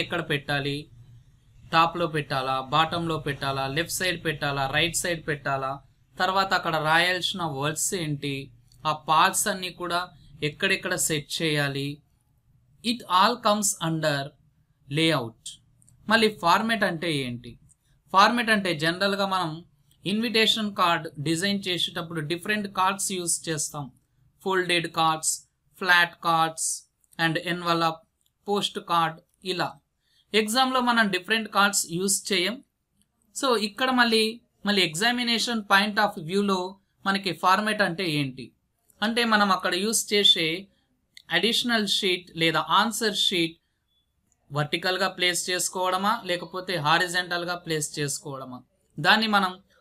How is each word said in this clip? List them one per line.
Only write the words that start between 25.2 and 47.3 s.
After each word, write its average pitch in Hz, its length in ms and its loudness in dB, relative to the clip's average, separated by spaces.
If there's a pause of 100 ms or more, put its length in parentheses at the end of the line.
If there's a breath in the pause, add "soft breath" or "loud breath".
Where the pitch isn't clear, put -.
ఫ్లాట్ 175 360 4 (120)
కార్డ్స్, 165 420 0 (540)
and 160 120 0 (160)
envelope, 170 480 0 (480)
పోస్ట్ 202 320 -2 (140)
కార్డ్ 165 260 0 (320)
ఇలా. 170 180 -2 (720)
ఎగ్జామ్లో 254 380 2 (100)
మనం 226 160 4 (120)
డిఫరెంట్ 214 400 -2
కార్డ్స్ 202 280 2 (120)
యూజ్ 196 200 0 (140)
చేయం. 196 260 0 (840)
So 269 80 0 (200)
ఇక్కడ 254 200 -2 (120)
మళ్ళీ, 226 220 4 (440)
మళ్ళీ 202 220 2
examination 233 680 0 (140)
point 208 340 4
of 208 80 -4 (160)
వ్యూలో 196 280 2 (460)
మనకి 196 280 0 (100)
ఫార్మాట్ 214 460 4
అంటే 175 180 -4 (140)
ఏంటి? 127 260 -8 (580)
అంటే 233 160 0 (140)
మనం 202 220 4
అక్కడ 185 160 -2 (120)
యూజ్ - 180 0 (120)
చేసే 180 340 4 (880)
అడిషనల్ 220 580 2
షీట్ 180 320 -2 (140)
లేదా 160 200 2 (200)
ఆన్సర్ 220 440 -2
షీట్ 165 300 0 (1040)
వర్టికల్‌గా 180 500 -2 (100)
ప్లేస్ 180 320 0
చేసుకోవడమా 185 640 0 (160)
లేకపోతే 180 440 -6 (120)
హారిజాంటల్‌గా 175 680 0 (100)